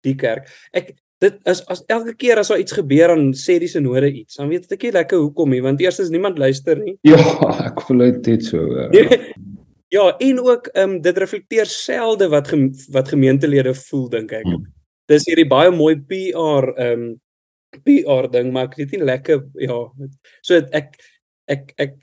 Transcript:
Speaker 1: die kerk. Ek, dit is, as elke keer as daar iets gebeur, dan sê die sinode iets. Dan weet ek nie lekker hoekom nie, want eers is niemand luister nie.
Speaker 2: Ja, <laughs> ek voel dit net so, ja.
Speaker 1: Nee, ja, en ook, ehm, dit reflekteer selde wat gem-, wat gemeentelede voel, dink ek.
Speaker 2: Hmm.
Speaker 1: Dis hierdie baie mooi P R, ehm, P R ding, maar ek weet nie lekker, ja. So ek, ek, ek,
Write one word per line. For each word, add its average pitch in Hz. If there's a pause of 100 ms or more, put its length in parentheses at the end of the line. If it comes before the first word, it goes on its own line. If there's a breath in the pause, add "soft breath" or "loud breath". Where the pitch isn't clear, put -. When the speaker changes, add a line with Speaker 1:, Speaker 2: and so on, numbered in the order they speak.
Speaker 1:
die 135
kerk. 131 (240 loud breath)
Ek, - (240)
dit 196
is, 180
as 180
elke 226
keer 240
as 202
daar 214
iets -
gebeur, 156
dan 151
sê 175
die 175
sinode 139
iets. 127
Dan 143
weet 175
ek 196
nie 240
lekker 180
hoekom 147
nie, 127
want 135
eers 180
is 180
niemand 175
luister 135
nie. 202
Speaker 2:
Ja, 156
<laughs> -
ek -
voel 127
dit 123
net 113
so, -
ja. 69
Speaker 1:
Nee, - (580)
ja, 190
en 262
ook, 247
ehm, 190
dit 175
reflekteer 208
selde 226
wat 147
gem-, 139 (220)
wat 135
gemeentelede 135
voel, 131
dink 113
ek. 110
Speaker 2:
Hmm. 87 (420)
Speaker 1:
Dis 151
hierdie 165
baie 143
mooi 160
P 190
R, 151 (100)
ehm, 120 (680)
P - (180)
R 131
ding, 123
maar 127
ek 131
weet 139
nie 196
lekker, 135 (120)
ja. 127 (640 soft breath)
So 180
ek, 147 (540 soft breath)
ek, 139
ek, 139